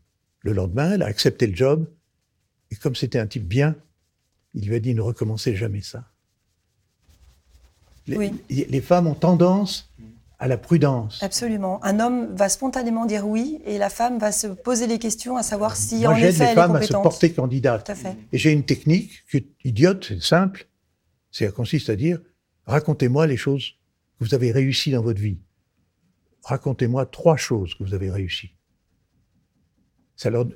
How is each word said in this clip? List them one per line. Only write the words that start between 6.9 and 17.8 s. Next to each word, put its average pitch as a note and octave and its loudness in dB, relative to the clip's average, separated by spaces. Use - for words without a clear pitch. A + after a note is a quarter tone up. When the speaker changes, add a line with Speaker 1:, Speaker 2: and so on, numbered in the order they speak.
Speaker 1:
Les, B2+ -6
Speaker 2:
Oui. G#3 -2
Speaker 1:
les, C3+ -2
les C3+ -2
femmes F3 4
ont D3+ 0
tendance F3+ 2
à B2+ -4
la B2+ 2
prudence. C3 0
Speaker 2:
Absolument. G3 -4
Un G3+ 2
homme A#3 -2
va G3 2
spontanément A#3 -2
dire G#3 -2
oui, A#3+ -4
et G#3 -4
la G3+ 0
femme A#3+ -2
va G#3+ 0
se G#3 -4
poser A3+ -2
les A3+ 0
questions A#3 -6
à A#3 -2
savoir G3+ -4
si, - -4
Speaker 1:
Moi, D#3+ 4
Speaker 2:
en - 6
Speaker 1:
j'aide E3 6
Speaker 2:
effet, F3 2
Speaker 1:
les D3+ 4
Speaker 2:
elle C#3+ 4
est - 2
Speaker 1:
femmes E3+ 8
à C#3+ 4
se - 2
Speaker 2:
compétente. G3 0
Speaker 1:
porter E3 4
candidate. B2+ 0